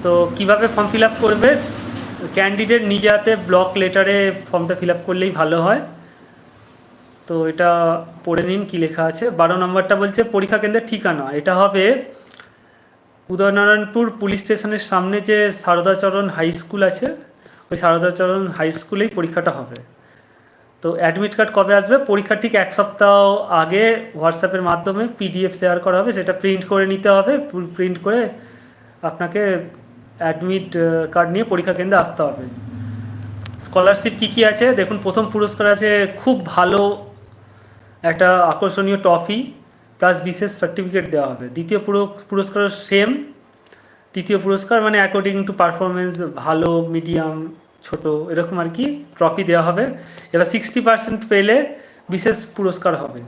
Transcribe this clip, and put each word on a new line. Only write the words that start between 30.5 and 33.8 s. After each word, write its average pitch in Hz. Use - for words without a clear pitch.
আহ, 165
কার্ড 170
নিয়ে 196
পরীক্ষা 185
কেন্দ্রে 180
আসতে -
হবে। 131
স্কলারশিপ 196